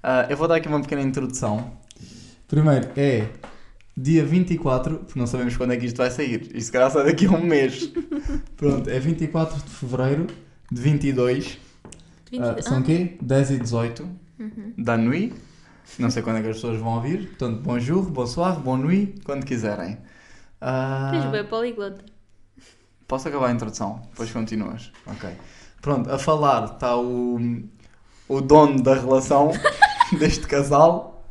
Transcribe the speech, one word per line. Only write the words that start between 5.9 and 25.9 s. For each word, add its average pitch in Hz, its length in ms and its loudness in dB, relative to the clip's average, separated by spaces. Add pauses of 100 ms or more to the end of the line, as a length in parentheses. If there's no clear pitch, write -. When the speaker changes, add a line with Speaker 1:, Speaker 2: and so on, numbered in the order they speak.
Speaker 1:
vai 127 120 2
sair. 123 320 -4 (120)
Isto 113 80 -6
se - 100 -8
calhar 131 180 6
sai 147 140 2
daqui 160 220 4
a 185 40 4
um 170 140 4
mês. 151 460 2 (340)
Speaker 2:
<laughs> - 320 -4
Speaker 1:
Pronto, 139 320 0
é 127 100 -2
vinte 160 260 -2
e 151 40 -4
quatro 160 340 -2
de - 80 -16
fevereiro 135 560 -2 (440)
de 120 100 -6
vinte 139 260 2
e 139 60 0
dois. 127 460 0 (720)
Speaker 2:
Vinte, 247 120 -6
Speaker 1:
Ah, 113 200 -2
são 131 160 0
Speaker 2:
ah. - 20 2
Speaker 1:
o - 40 0
quê? 175 360 0
Dez 135 300 2
e 131 80 0
dezoito. 117 500 -4 (300)
Speaker 2:
Uhum. 214 400 -12
Speaker 1:
Da 117 180 0
nuit. 143 380 0 (640)
Não 123 120 0
sei 120 120 -4
quando 113 160 -2
é 110 40 -2
que 113 60 -4
as 110 80 -4
pessoas 113 220 -6
vão 117 160 -4
ouvir. 156 340 -4
Portanto, 117 340 -6
bonjour, 139 480 0
bonsoir, 156 500 -2
bonne 131 240 -2
nuit, 196 400 0
quando 139 200 -6
quiserem. 110 540 -6 (640)
Ah, 135 520 -4
Speaker 2:
Tens - 140 -2
bué 208 160 -2
poliglota. 214 640 -6 (1040)
Speaker 1:
posso 131 200 -4
acabar 139 200 0
a 123 40 2
introdução? 107 480 -6 (100)
Depois 113 200 -10
continuas. 110 640 -6 (140)
Ok. 101 220 -12 (540)
Pronto, 143 280 0